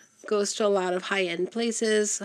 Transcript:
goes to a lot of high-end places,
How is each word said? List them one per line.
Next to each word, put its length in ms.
goes 260
to 120
a 20
lot 260
of 120
high-end 460
places, 720